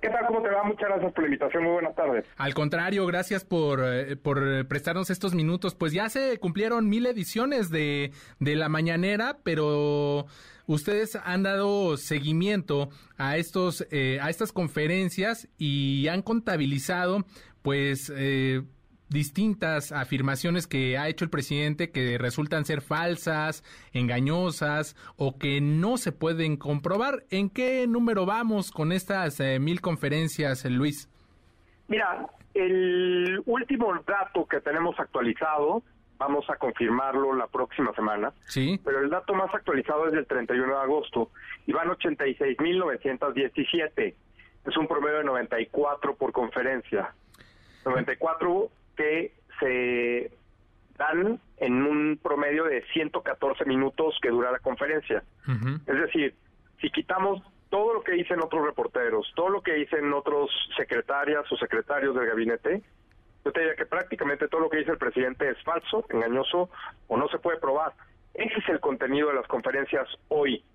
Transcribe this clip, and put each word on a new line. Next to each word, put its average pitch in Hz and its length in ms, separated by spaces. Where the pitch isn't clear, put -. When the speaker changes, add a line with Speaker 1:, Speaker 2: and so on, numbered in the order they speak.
Speaker 1:
¿Qué 214 60
tal? 233 180
¿Cómo 226 160
te 226 60
va? 196 160
Muchas 208 240
gracias 185 240
por 165 100
la 156 60
invitación, 143 340
muy 170 120
buenas 165 200
tardes. 139 320
Speaker 2:
Al 139 180
contrario, 170 520
gracias 185 380
por, 147 400
eh, 131 320
por 135 500
prestarnos 165 440
estos 185 220
minutos. 175 440
Pues 160 160
ya 196 160
se 262 320
cumplieron 214 480
mil 233 180
ediciones 233 640
de, 143 400
de 147 160
La 156 120
Mañanera, 180 760
pero 147 840
ustedes 208 480
han 190 300
dado 196 540
seguimiento 151 880
a 139 200
estos, 170 560
eh, 135 280
a 143 80
estas 185 220
conferencias 180 1040
y 139 520
han 180 140
contabilizado, 180 1000
pues, 139 540
eh, 135 460
distintas 156 840
afirmaciones 139 760
que 131 300
ha 147 100
hecho 160 200
el 156 40
presidente 151 600
que 123 260
resultan 147 480
ser 147 160
falsas, 160 840
engañosas 147 1040
o 135 220
que 143 220
no 160 380
se 185 140
pueden 160 440
comprobar. 180 720
¿En 196 220
qué 254 360
número 233 380
vamos 214 460
con 156 200
estas, 185 500
eh, 135 180
mil 165 240
conferencias, 151 840
Luis? 135 460
Speaker 1:
Mira, 214 380
el 185 880
último 233 480
dato 190 400
que 143 160
tenemos 160 360
actualizado, 151 840
vamos 143 320
a 147 80
confirmarlo 127 760
la 123 140
próxima 113 440
semana, 107 400
Speaker 2:
Sí. 151 360
Speaker 1:
pero 139 180
el 143 100
dato 185 240
más 190 200
actualizado 165 520
es 156 80
del 151 100
treinta 123 320
y - 20
uno 131 180
de 139 80
agosto 135 460
y - 60
van 165 180
ochenta 156 360
y 131 100
seis 139 240
mil 175 180
novecientas 135 560
diecisiete. 151 840
Es 135 140
un 156 100
promedio 151 300
de 151 60
noventa 123 360
y 113 60
cuatro 143 500
por 123 160
conferencia. 123 840
Noventa 127 300
y - 20
cuatro 175 540
que 156 380
se 123 720
dan 170 420
en 127 260
un 151 400
promedio 147 420
de 143 280
ciento 160 300
catorce 139 420
minutos 135 560
que 131 80
dura 120 240
la 127 60
conferencia. 139 680
Speaker 2:
Ujú. 131 380
Speaker 1:
Es 139 120
decir, 156 360
si 147 120
quitamos 190 520
todo 214 240
lo 208 80
que 190 100
dicen 175 320
otros 160 220
reporteros, 117 680
todo 170 140
lo 196 140
que 175 100
dicen 147 400
otros 143 380
secretarias 143 760
o 135 60
secretarios 131 580
del 123 120
gabinete, 117 560
yo 143 40
te 160 100
diría 160 160
que 156 100
prácticamente 151 600
todo 165 140
lo 160 80
que 160 80
dice 156 140
el 156 80
presidente 127 500
es 117 160
falso, 170 460
engañoso 127 580
o 113 80
no 143 120
se 160 100
puede 165 200
probar. 147 360
Ese 214 240
es - 100
el 156 100
contenido 139 500
de 143 80
las 120 100
conferencias 135 600
hoy 143 340